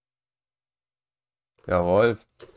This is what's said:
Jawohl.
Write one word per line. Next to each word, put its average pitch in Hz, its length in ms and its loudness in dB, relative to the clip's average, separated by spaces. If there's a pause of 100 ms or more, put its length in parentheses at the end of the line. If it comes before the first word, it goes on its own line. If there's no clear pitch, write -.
(1700)
Jawohl. 98 520 0 (380)